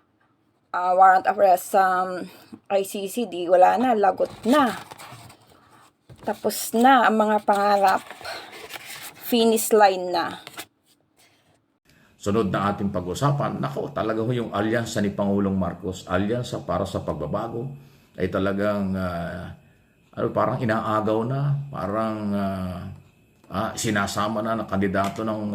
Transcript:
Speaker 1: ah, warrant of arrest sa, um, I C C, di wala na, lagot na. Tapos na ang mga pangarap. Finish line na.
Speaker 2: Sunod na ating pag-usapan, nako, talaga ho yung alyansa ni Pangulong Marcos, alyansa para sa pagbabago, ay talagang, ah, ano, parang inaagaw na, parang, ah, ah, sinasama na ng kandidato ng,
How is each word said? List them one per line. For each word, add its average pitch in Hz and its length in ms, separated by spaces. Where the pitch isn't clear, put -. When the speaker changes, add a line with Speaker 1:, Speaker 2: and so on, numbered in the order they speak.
Speaker 1:
ah, 180 160
warrant 185 320
of 202 160
arrest 185 320
sa, 185 320
um, 185 160
I 196 160
C 196 240
C, 240 160
di 175 240
wala 185 320
na, 247 160
lagot 185 320
na. 247 320
Tapos - 560
na 247 320
ang 220 80
mga 214 240
pangarap. 202 600
Finish 226 480
line 190 400
na. 170 300
Speaker 2:
Sunod 101 320
na 101 180
ating 101 220
pag-usapan, 107 720
nako, - 320
talaga 110 240
ho 113 100
yung 117 220
alyansa 110 480
ni 101 100
Pangulong 98 460
Marcos, 92 500
alyansa 104 640
para 90 160
sa 95 180
pagbabago, 101 720
ay 92 100
talagang, 98 640
ah, 87 600
ano, 117 220
parang 107 240
inaagaw 110 640
na, 139 300
parang, 110 460
ah, 95 440
ah, 101 240
sinasama 107 720
na 113 140
ng 104 100
kandidato 98 560
ng, 107 160